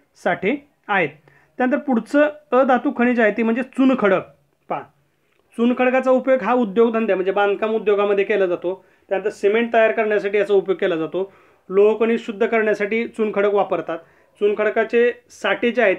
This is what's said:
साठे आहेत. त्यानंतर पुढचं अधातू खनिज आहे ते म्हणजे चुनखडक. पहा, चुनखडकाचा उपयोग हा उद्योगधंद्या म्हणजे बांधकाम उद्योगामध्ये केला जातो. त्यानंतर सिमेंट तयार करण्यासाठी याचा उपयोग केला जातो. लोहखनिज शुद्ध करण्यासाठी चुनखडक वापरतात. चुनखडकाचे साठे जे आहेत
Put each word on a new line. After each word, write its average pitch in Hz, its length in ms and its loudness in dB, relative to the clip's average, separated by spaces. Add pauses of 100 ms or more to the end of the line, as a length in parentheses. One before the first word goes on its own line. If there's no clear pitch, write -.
(240)
साठे 196 440 -4 (200)
आहेत. 185 200 0 (500)
त्यानंतर 254 200 0
पुढचं 285 500 0 (240)
अधातू 254 440 2
खनिज 240 240 0
आहे 208 160 4
ते 233 60 -2
म्हणजे 226 200 0
चुनखडक. 240 580 0 (480)
पहा, 147 120 -6 (760)
चुनखडकाचा 254 540 0
उपयोग 254 320 2
हा 214 100 -2
उद्योगधंद्या 226 640 0
म्हणजे 185 160 -2
बांधकाम 202 380 0
उद्योगामध्ये 202 540 0
केला 196 220 0
जातो. 175 380 -6 (240)
त्यानंतर 196 220 -4
सिमेंट 226 420 -2
तयार 220 200 4
करण्यासाठी 208 460 -2
याचा 202 160 0
उपयोग 185 240 0
केला 180 180 -2
जातो. 165 360 -6 (360)
लोहखनिज 220 580 2
शुद्ध 220 200 -4
करण्यासाठी 220 640 -2
चुनखडक 202 460 -2
वापरतात. 175 440 -2 (420)
चुनखडकाचे 214 720 0 (180)
साठे 202 400 -2
जे 233 120 -2
आहेत 190 160 2